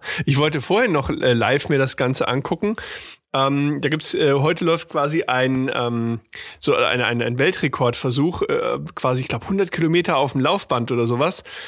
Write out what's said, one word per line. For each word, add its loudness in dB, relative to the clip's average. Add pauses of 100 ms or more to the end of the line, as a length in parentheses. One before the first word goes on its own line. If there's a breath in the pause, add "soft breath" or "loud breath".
(260 loud breath)
Ich 2
wollte 0
vorhin 2
noch, 0
äh, 2
live 2
mir 2
das 0
Ganze 0
angucken. 0 (580 loud breath)
Ähm, 2
da -2
gibt's, -2
äh, 4
heute 2
läuft 0
quasi 0
ein, 0
ähm, -2 (400 loud breath)
so 2
eine, 2
ein, 0
ein -2
Weltrekordversuch, 0
äh, -2 (160)
quasi, 0
ich -8
glaub, -4
hundert -2
Kilometer 2
auf 2
dem 0
Laufband 0
oder 2
sowas. 0 (220 loud breath)